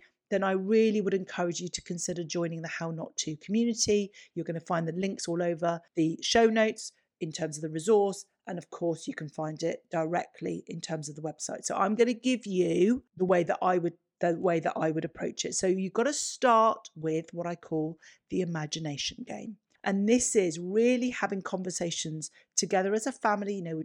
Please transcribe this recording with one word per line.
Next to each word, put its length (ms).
then 140
I 60
really 500
would 140
encourage 460
you 100
to 120
consider 400
joining 380
the 80
How 220
Not 280
To 180
community. 760
You're 100
gonna 160
find 260
the 60
links 340
all 160
over 380
the 260
show 240
notes 460
in 120
terms 240
of 60
the 60
resource. 580
And 120
of 120
course, 380
you 60
can 140
find 340
it 280
directly 800
in 120
terms 280
of 80
the 60
website. 420
So 120
I'm 180
gonna 200
give 320
you 560
the 80
way 180
that 200
I 160
would, 160
the 180
way 220
that 160
I 140
would 140
approach 400
it. 100
So 120
you've 280
gotta 180
start 840
with 380
what 140
I 80
call 440
the 100
imagination 840
game. 300
And 260
this 280
is 240
really 500
having 320
conversations 880
together 360
as 140
a 60
family. 420
You 100
know, 200